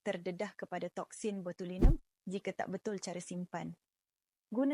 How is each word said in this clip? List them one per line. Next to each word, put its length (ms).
terdedah 560
kepada 320
toksin 560
botulinum 480
jika 320
tak 160
betul 240
cara 240
simpan. 560
Guna 240